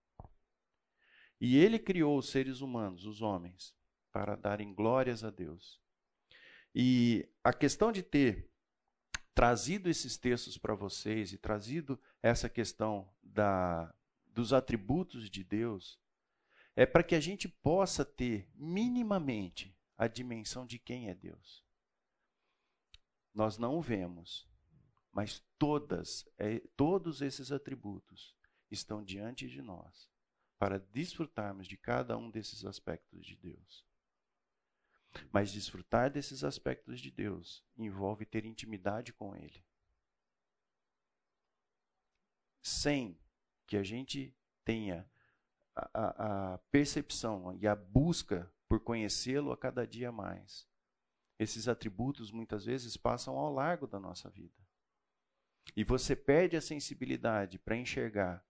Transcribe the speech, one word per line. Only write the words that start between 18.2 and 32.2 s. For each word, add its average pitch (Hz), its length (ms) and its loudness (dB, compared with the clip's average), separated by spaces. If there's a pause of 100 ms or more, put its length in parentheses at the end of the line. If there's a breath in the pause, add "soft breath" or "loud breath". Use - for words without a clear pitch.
minimamente 165 1200 -2 (200)
a 113 100 2
dimensão 123 580 -8
de 120 140 -12
quem 123 300 -8
é 90 40 -6
Deus. 85 520 -16 (1700)
Nós 104 240 2
não 120 200 0
o 170 40 0
vemos, 90 680 -6 (640)
mas - 300 -4 (160)
todas, 147 800 -2
é, 107 220 -2 (160)
todos 160 460 2
esses 135 300 -6
atributos 101 840 -10 (340)
estão 104 340 -8
diante 110 460 -10
de 135 120 -14
nós, 87 480 -16 (500)
para 98 200 2
desfrutarmos 101 880 -6
de 98 100 -14
cada 123 400 -2
um 117 120 -10